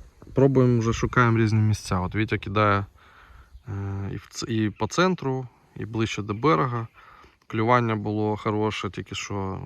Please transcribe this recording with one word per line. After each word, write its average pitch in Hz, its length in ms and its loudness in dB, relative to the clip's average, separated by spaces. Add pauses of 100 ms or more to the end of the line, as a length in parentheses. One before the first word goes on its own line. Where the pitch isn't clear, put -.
(340)
пробуємо 127 460 4
вже, 113 140 0
шукаємо 117 440 2
різні 110 220 4
місця. 104 400 0
От 90 160 -4
Вітя 107 220 -2
кидає, 101 480 2 (840)
е, 98 460 -6
і - 20 -8
в - 160 -14
ц-, - 180 -10
і 107 200 0
по 107 180 -4
центру, 139 600 0 (280)
і 104 100 -10
ближче 110 360 -4
до 104 120 -6
берега. 123 540 0 (600)
Клювання 113 480 2
було 107 420 -2
хороше, 107 520 -2
тільки - 260 -12
що 95 500 -6